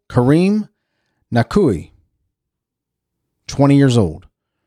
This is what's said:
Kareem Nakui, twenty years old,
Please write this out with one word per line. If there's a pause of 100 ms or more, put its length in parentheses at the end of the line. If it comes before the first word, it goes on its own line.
Kareem (640)
Nakui, (1600)
twenty
years
old, (400)